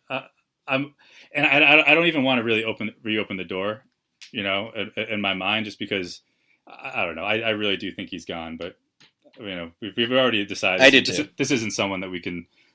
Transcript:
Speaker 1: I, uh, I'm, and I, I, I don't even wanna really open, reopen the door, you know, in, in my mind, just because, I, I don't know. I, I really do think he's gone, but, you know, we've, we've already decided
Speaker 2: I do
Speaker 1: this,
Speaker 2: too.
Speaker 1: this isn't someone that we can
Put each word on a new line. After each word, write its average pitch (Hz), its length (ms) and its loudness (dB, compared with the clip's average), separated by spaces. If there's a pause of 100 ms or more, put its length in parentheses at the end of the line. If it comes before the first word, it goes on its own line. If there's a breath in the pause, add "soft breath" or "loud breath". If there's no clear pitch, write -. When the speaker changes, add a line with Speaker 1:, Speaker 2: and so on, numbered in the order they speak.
(100)
Speaker 1:
I, 131 40 -4
uh, 131 120 -8 (420)
I'm, 139 260 -2 (400 loud breath)
and 147 120 2
I, 139 140 4
I, 147 320 6
I - 20 8
don't 170 120 4
even 156 160 2
wanna 127 200 2
really 110 220 2
open, 107 380 -6
reopen 104 360 -4
the 92 60 -8
door, 98 400 -4 (480)
you 110 120 -6
know, 98 320 -4
in, 104 160 -8 (120)
in 107 160 -4
my 98 140 0
mind, 101 300 -2
just 104 140 -10
because, 92 420 -6 (460)
I, 127 360 -10
I 90 40 -2
don't 82 100 -8
know. 82 80 -8
I, 107 160 0
I 113 100 -2
really 104 260 -2
do 90 140 -8
think - 200 -10
he's 85 140 -10
gone, 82 340 -8
but, 87 180 -10 (640)
you 98 160 -10
know, 82 240 -10
we've, 98 160 -10
we've 120 160 0
already 117 320 4
decided 95 380 0
Speaker 2:
I 135 80 10
do 135 100 8
Speaker 1:
this, - 160 0
Speaker 2:
too. 151 200 -2
Speaker 1:
this 135 140 -2
isn't 113 220 0
someone 98 280 -2
that 95 100 -8
we 90 100 -8
can 87 260 -8 (280 soft breath)